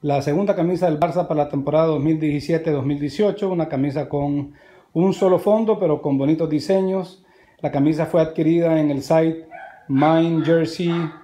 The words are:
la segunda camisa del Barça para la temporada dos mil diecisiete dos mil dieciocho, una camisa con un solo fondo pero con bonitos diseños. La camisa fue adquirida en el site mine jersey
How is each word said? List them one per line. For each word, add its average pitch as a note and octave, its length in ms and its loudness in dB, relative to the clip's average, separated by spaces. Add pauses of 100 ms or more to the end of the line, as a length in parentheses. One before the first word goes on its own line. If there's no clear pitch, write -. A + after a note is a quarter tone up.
la C#3+ 220 0
segunda F#3+ 340 0
camisa F3 300 0
del D#3 120 0
Barça F3 300 0
para D3+ 160 0
la D3 40 -8
temporada D3 380 0
dos D3+ 160 0
mil D#3 160 0
diecisiete D#3 520 -2
dos C#3 140 -2
mil C#3+ 140 -2
dieciocho, F#3+ 520 -2
una E3 180 -2
camisa C#3 400 -2
con C#3+ 440 -4 (420)
un F3+ 200 2
solo F#3 240 2
fondo G#3+ 400 2
pero D3+ 240 0
con C#3 160 0
bonitos D#3 320 0
diseños. F#3 760 -2 (360)
La D3 100 -4
camisa D3+ 360 0
fue F3 140 2
adquirida D#3+ 600 2
en D3 100 2
el C3+ 120 -4
site D#3+ 440 0 (420)
mine D#3+ 560 2
jersey E3 480 0 (320)